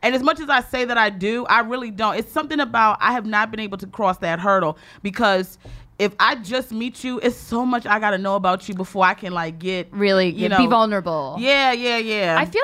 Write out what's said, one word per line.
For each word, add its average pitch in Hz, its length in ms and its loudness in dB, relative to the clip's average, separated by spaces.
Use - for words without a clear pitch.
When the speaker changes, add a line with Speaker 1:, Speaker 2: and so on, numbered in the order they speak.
Speaker 1:
And 240 140 2
as 254 80 0
much 302 160 2
as 294 100 -12
I 262 120 4
say 254 240 -4
that 240 120 -2
I 214 140 2
do, 214 340 -4
I 220 140 4
really 240 320 -4
don't. 202 260 -2
It's 214 140 -6
something 311 280 -4
about, 226 420 2
I 214 100 2
have 240 160 -2
not 220 240 0
been 220 80 -8
able 202 180 -8
to 190 100 -12
cross 185 320 -2
that 165 200 -2
hurdle 180 400 2
because 196 560 0
if 202 200 0
I 220 140 4
just 247 380 -6
meet 226 320 -8
you, 254 160 -6
it's 240 180 0
so 233 260 -4
much 247 220 -2
I 208 140 2
gotta 208 180 0
know 196 180 -2
about 185 320 -2
you 208 60 -8
before 185 320 0
I 185 80 4
can, 185 200 -8
like, 165 260 -6
get 180 320 -4
Speaker 2:
Really 196 400 4
Speaker 1:
you 214 180 -2
Speaker 2:
get, 196 80 4
be - 60 6
Speaker 1:
know. - 80 2
Speaker 2:
vulnerable. 175 680 0
Speaker 1:
Yeah, 262 340 4
yeah, 240 240 -2
yeah. 208 420 0
Speaker 2:
I 277 60 0
feel 370 180 -2